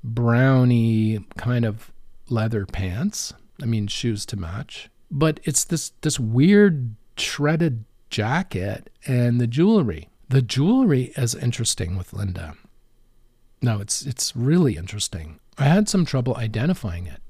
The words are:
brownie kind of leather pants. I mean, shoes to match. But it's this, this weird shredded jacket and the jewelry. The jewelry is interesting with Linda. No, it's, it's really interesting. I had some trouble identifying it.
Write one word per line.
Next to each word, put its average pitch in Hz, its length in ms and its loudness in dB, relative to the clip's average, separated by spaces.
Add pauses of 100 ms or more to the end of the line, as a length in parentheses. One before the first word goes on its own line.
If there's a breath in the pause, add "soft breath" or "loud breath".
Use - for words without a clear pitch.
brownie 117 1200 4 (140)
kind 120 260 0
of 110 280 -6 (360)
leather 110 380 -2
pants. 98 680 -4 (280)
I 131 60 -4
mean, 110 180 0
shoes 104 420 -4
to - 80 -8
match. 95 540 -10 (220)
But 156 320 0
it's - 200 0
this, - 280 -4 (100)
this 151 180 -2
weird 135 760 4 (220)
shredded 147 680 -2 (240)
jacket 110 800 -4 (160)
and 120 340 2
the 120 60 2
jewelry. 131 640 2 (200)
The 131 120 4
jewelry 143 760 2
is 120 200 -2
interesting 113 600 -2
with 92 180 -8
Linda. 90 420 -8 (1040)
No, 113 180 0
it's, - 280 -8
it's - 280 -6
really 135 400 2
interesting. 82 640 -10 (200)
I 139 60 2
had 190 220 4
some 175 180 2
trouble 127 300 -2
identifying 110 680 -4
it. 82 140 -12 (100)